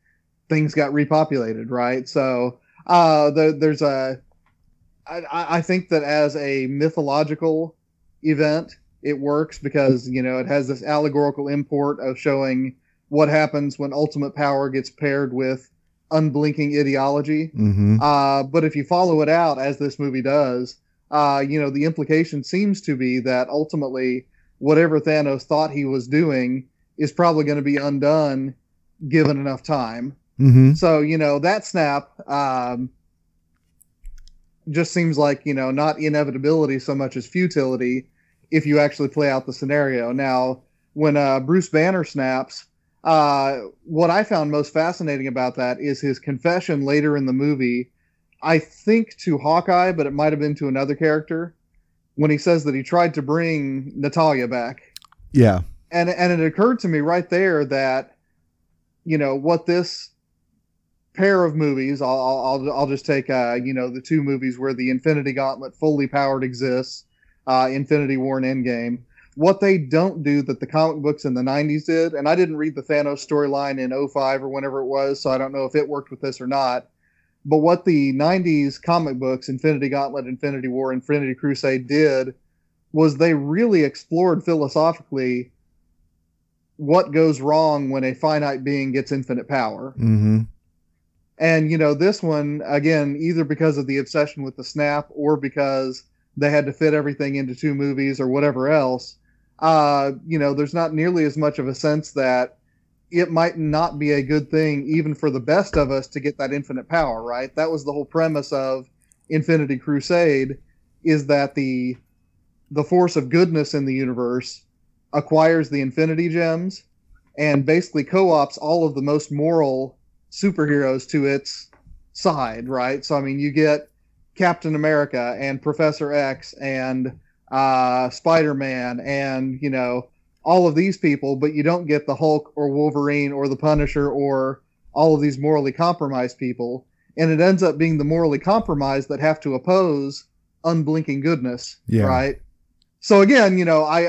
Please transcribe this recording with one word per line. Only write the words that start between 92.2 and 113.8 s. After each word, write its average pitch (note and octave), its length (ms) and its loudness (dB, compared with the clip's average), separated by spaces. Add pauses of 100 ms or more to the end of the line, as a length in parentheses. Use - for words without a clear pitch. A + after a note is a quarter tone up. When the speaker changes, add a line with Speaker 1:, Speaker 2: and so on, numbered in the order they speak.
Speaker 1:
one, D3 440 -2
again, D3 540 0
either E3 240 0
because D3+ 320 0
of C#3 100 -4
the C#3 120 -2
obsession D3 440 -2
with C3 140 -10
the C3 80 -16
snap D3 460 -4
or D3+ 260 0
because C3+ 680 -4 (340)
they C#3+ 120 2
had D3 160 2
to C#3 60 -6
fit D#3 220 2
everything C#3+ 420 -2
into B2+ 180 -4
two D3 200 -4
movies C#3 440 -2
or C3 100 -2
whatever C3+ 420 0
else, C3 460 0 (440)
uh, D3 520 2 (140)
you D#3+ 120 -2
know, C#3+ 140 0
there's C#3+ 220 -2
not E3 180 -2
nearly E3 320 0
as D3 140 -2
much D3 200 -2
of C3 100 -4
a C3 60 -6
sense D3+ 380 -2
that B2+ 460 0 (520)
it F3 200 0
might E3 260 0
not D#3 420 -2
be D3 140 0
a C#3+ 100 2
good D3 280 -2
thing D3+ 380 0
even D#3 260 0
for D3 160 -2
the B2 100 -4
best D#3 360 0
of C#3+ 140 2
us C3+ 180 -4
to D3 120 -10
get C#3+ 180 -6
that C3+ 140 -4
infinite C#3 360 -8
power, C#3 340 -2
right? A#2+ 320 -8
That D#3+ 160 -2
was D3+ 140 -6
the C#3+ 80 -6
whole C#3+ 120 -6
premise D#3 480 -2
of C3 360 -4 (400)
Infinity D3+ 500 0
Crusade, C#3+ 800 0 (460)
is D3+ 240 2
that C#3+ 260 2
the, B2+ 420 -2 (760)
the D3 140 -2
force F3 320 2
of C3+ 120 -2
goodness E3 460 2
in C#3+ 100 -2